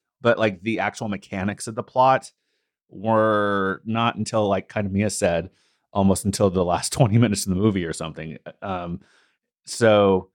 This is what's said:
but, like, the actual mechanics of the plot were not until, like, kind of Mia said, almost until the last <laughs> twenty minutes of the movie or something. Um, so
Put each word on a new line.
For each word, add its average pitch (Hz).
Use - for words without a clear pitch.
but, 117
like, 101
the 104
actual 104
mechanics 101
of 113
the 123
plot 131
were 104
not 113
until, 107
like, 98
kind 104
of 95
Mia 101
said, 87
almost 98
until 101
the 90
last 85
<laughs> -
twenty 110
minutes 104
of 101
the 90
movie 98
or 80
something. 80
Um, 90
so 101